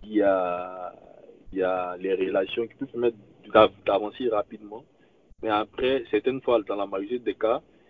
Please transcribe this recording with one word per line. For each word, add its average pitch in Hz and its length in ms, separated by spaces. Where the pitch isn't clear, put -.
il 107 100
y 107 80
a, 90 720
il 92 80
y 92 40
a 90 340
les 95 160
relations 95 540
qui - 80
peuvent 139 140
permettre 120 280
d'av-, 107 200
d'avancer 104 440
rapidement. 107 540
Mais 110 80
après, 117 640
certaines 127 300
fois, 117 200
dans 101 140
la 101 100
majorité 101 340
des 107 140
cas, 117 280